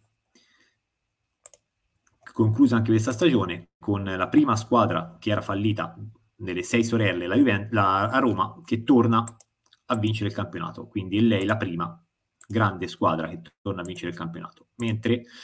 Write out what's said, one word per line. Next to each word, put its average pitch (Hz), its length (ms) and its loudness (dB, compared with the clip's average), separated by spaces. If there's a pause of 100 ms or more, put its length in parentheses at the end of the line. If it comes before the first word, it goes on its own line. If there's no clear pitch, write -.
(2250)
conclusa 113 440 4
anche 113 120 0
questa 110 220 2
stagione 98 580 0 (100)
con 98 240 -2
la 92 240 -2
prima 143 280 4
squadra 107 640 0
che - 100 -4
era 104 120 0
fallita 101 540 -2 (420)
nelle 90 260 -6
sei 120 200 2
sorelle, 101 440 0
la 95 80 0
Juven-, 107 360 2
la, 98 400 2
la 131 60 2
Roma, 110 480 0
che 113 180 -4
torna 117 400 4 (640)
a 123 120 -4
vincere 104 320 -2
il - 60 -8
campionato, 85 520 -8
quindi 95 320 -4
è - 20 4
lei 104 240 4
la 107 120 0
prima 85 460 -6 (440)
grande 92 400 -2
squadra 82 400 -2
che 85 140 -12 (200)
torna 95 200 -6
a 87 40 -8
vincere 87 240 -8
il 82 80 -10
campionato, 85 600 -14
mentre 117 480 -2 (180)